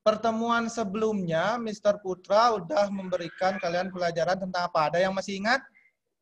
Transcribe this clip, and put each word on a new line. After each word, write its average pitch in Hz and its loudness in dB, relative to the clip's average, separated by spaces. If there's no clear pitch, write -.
pertemuan 226 0
sebelumnya, 208 -2
Mister 214 0
Putra 196 2
udah 202 0
memberikan 185 -2
kalian 180 -2
pelajaran 175 0
tentang 185 -4
apa? 160 2
Ada 160 0
yang 190 2
masih 190 -4
ingat? 233 2